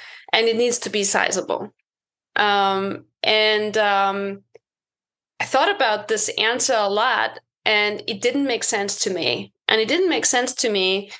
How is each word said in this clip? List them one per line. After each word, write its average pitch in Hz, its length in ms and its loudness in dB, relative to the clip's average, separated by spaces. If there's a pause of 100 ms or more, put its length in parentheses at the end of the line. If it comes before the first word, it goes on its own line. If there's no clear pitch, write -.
(320)
And 226 160 2
it 226 80 2
needs 240 240 2
to - 100 -6
be 202 140 -2
sizable. - 720 -2 (600)
Um, 196 720 0 (160)
and, 214 560 2
um, 196 680 0 (960)
I - 60 -2
thought 339 300 2
about 214 320 0
this 214 220 0 (100)
answer 240 340 0
a 214 160 2
lot, 208 500 0 (260)
and 208 420 0
it 208 140 -6
didn't 277 260 0
make 226 160 -2
sense 202 400 -2
to 208 60 0
me. 170 420 -2 (160)
And 226 120 4
it 220 80 0
didn't 349 220 2
make 247 160 0
sense 247 300 2
to 247 140 -2
me, 196 500 0